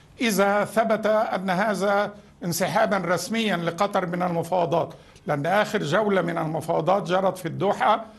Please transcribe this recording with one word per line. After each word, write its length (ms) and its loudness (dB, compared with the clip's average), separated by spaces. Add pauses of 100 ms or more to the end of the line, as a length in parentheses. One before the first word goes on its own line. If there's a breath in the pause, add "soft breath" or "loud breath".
(200 loud breath)
إذا 440 2
ثبت 420 0
أن 440 0
هذا 640 0 (300 loud breath)
انسحابا 520 0
رسميا 600 -2
لقطر 500 0
من 160 -4
المفاوضات، 720 0 (320 loud breath)
لأن 200 -2
آخر 360 0
جولة 400 2
من 160 -4
المفاوضات 640 0
جرت 360 0
في 80 -8
الدوحة 580 0 (140 loud breath)